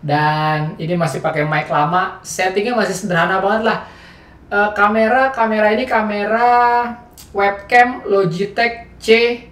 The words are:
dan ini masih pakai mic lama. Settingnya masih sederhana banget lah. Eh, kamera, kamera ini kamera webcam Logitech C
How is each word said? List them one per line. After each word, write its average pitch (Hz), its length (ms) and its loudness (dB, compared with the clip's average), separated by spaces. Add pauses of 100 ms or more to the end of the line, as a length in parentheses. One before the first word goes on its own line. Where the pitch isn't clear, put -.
dan 151 800 -2
ini 170 160 -2
masih 160 240 -4
pakai 156 240 -2
mic 151 240 -4
lama. 165 560 0
Settingnya 202 480 -2
masih 185 240 -2
sederhana 180 400 0
banget 190 320 0
lah. - 80 -2 (720)
Eh, 202 240 0
kamera, 220 560 2
kamera 214 400 2
ini 254 160 0
kamera 214 640 0 (800)
webcam 240 720 2
Logitech 202 960 -2
C 233 400 2 (140)